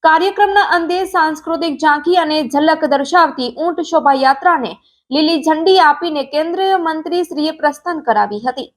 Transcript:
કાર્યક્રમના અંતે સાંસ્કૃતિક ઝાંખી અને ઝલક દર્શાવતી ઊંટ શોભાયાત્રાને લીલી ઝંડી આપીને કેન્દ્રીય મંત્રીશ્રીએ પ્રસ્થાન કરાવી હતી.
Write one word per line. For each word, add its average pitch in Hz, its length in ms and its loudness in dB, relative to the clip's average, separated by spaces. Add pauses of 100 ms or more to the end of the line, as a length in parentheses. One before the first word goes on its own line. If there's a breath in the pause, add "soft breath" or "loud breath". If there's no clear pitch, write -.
કાર્યક્રમના 392 680 2
અંતે 349 260 -2 (140)
સાંસ્કૃતિક 320 640 -2
ઝાંખી 311 460 2
અને 302 180 0
ઝલક 311 480 0
દર્શાવતી 277 640 0
ઊંટ 330 340 -4
શોભાયાત્રાને 269 880 0 (340)
લીલી 311 380 0
ઝંડી 330 400 4
આપીને 294 480 -2
કેન્દ્રીય 359 500 0
મંત્રીશ્રીએ 320 720 -4
પ્રસ્થાન 302 480 -4
કરાવી 208 400 -2
હતી. 254 300 -8